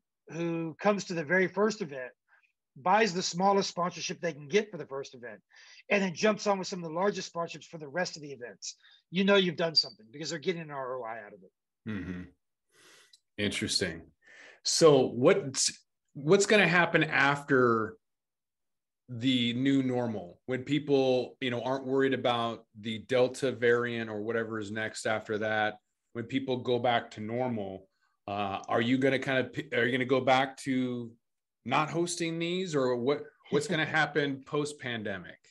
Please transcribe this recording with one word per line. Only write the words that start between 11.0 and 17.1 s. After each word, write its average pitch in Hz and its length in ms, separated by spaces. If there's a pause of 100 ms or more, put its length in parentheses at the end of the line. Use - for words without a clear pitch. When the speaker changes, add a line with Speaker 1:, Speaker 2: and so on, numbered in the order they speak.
Speaker 1:
I 113 220
out 104 80
of 98 80
it. - 480
Speaker 2:
Mm-hmm. 90 320 (1160)
Interesting. 98 640 (640)
So 143 440
what's, 131 640 (420)
what's 165 320
gonna 202 220
happen 165 360
after 131 920 (1120)